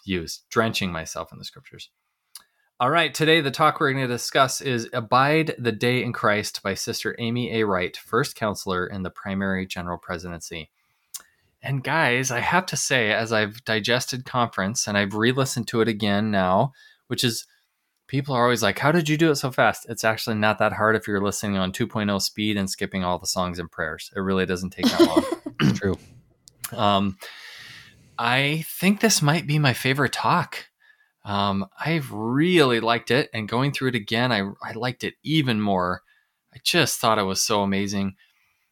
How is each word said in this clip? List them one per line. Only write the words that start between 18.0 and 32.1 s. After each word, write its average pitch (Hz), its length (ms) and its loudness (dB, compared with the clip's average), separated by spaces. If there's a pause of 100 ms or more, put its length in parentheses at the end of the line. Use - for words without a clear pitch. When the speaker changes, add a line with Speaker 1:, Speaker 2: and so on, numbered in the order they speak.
Speaker 1:
people 135 280 -4
are 120 80 4
always 120 180 4
like, 101 160 2
"How 143 140 2
did 165 180 2
you 156 80 2
do 160 140 6
it 139 60 2
so 131 140 -4
fast?" 117 380 2
It's 113 140 -6
actually 110 320 0
not 107 240 2
that 107 140 2
hard 107 240 4
if - 100 -8
you're 101 160 0
listening 101 340 -2
on 92 140 -2
two 117 160 -2
point 104 240 -2
oh 98 80 0
speed 107 380 -2
and 95 120 -2
skipping 95 360 -4
all 90 140 0
the - 60 -16
songs 90 320 -2
and 85 140 -8
prayers. 82 440 -8
It 101 40 -4
really 95 260 0
doesn't 92 260 -4
take - 160 -2
that - 120 2
long. - 720 2
Speaker 2:
<laughs> - 20 -
True. 92 220 -2 (760)
Speaker 1:
Um, 101 440 2 (1000)
I 139 480 0
think 202 320 0
this - 220 2
might 147 260 2
be 151 120 2
my 135 140 4
favorite 131 380 0
talk. - 560 -2 (560)
Um, 101 420 0 (180)
I've 147 280 -2